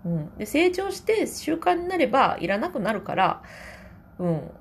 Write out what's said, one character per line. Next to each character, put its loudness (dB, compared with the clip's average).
う -2
ん。 -4
で、 -6
成 4
長 -2
し -8
て 0
習 -4
慣 2
に 0
な -2
れ 4
ば 4
い -2
ら 0
な -2
く -6
な 0
る -2
か -6
ら、 2
う 0
ん。 -2